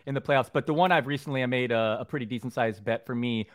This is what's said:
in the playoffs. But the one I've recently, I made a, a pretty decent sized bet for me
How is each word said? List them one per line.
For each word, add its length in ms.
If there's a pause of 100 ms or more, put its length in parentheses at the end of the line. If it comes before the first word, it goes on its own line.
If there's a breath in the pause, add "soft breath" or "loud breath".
in 120
the 40
playoffs. 320
But 140
the 80
one 160
I've 160
recently, 380
I 20
made 240
a, 300
a 40
pretty 220
decent 260
sized 320
bet 220
for 80
me 400